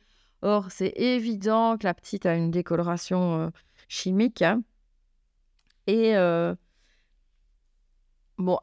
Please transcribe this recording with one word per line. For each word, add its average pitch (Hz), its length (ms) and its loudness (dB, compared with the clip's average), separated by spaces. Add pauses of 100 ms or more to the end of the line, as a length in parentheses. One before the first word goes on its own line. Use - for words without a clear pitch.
(420)
Or, 202 300 0
c'est - 240 -4
évident 226 800 0
que 220 60 -8
la 180 100 0
petite - 320 -10
a 170 80 4
une 165 160 0
décoloration, 170 880 -2
euh, 165 100 -4 (380)
chimique, 202 540 -2
hein. 214 220 2 (1200)
Et, 220 320 2
euh... 170 380 2 (1800)
bon, 180 240 2